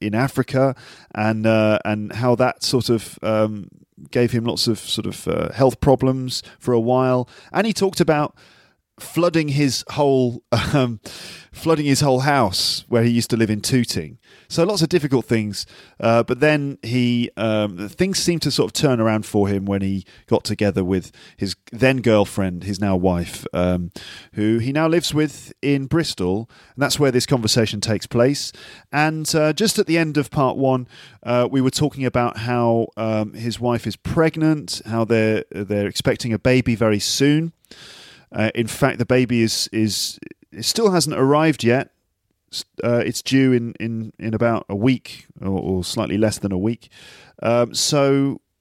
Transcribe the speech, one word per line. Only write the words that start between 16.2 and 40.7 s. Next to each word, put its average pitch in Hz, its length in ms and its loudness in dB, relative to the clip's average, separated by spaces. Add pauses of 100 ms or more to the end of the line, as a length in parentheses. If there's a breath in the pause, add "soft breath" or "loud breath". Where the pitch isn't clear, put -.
but 123 160 -2
then 143 420 2
he, 120 560 0
um, 104 520 -2
things 185 320 -2
seemed 170 220 0
to 143 100 -2
sort - 160 0
of - 40 -12
turn 131 280 0
around 110 260 2
for 101 220 0
him 98 160 -2
when 98 180 -2
he 98 220 -4 (240 soft breath)
got - 160 2
together 98 400 0
with 92 260 -2 (260 loud breath)
his 98 200 -6 (160)
then 123 300 2
girlfriend, 98 600 2
his 95 180 -6
now 101 140 0
wife, 87 580 0
um, 90 380 0 (440 loud breath)
who 107 240 0
he 117 120 -4
now 156 160 0
lives 165 260 0
with 151 480 -4
in 139 260 0
Bristol, 110 640 -2 (280 soft breath)
and 131 60 -2
that's 143 160 -2
where 139 120 4
this 123 160 2
conversation 110 540 0
takes 107 260 -2
place. 127 460 0 (400 loud breath)
And, 156 420 -2
uh, 151 200 2
just 208 260 0
at - 80 0
the 160 100 2
end 156 180 0
of 147 140 0
part 135 260 0
one, 131 300 0 (380 loud breath)
uh, 123 260 2
we 135 100 0
were 127 100 2
talking 135 340 -2
about 120 340 0
how, 117 580 0
um, 110 360 -2
his 113 260 -6
wife 117 300 -2
is 98 80 -6
pregnant, 156 880 0
how 113 180 0
they're, 110 460 2
they're 101 380 -4
expecting 117 440 -4
a 107 60 0
baby 127 380 2
very 107 240 2
soon. 151 520 2 (800 loud breath)
Uh, 110 200 0
in 117 140 -2
fact, - 320 -2
the 117 80 -2
baby 127 360 4
is, - 300 0
is, 110 460 -2 (320)
it 104 140 -12
still 220 260 2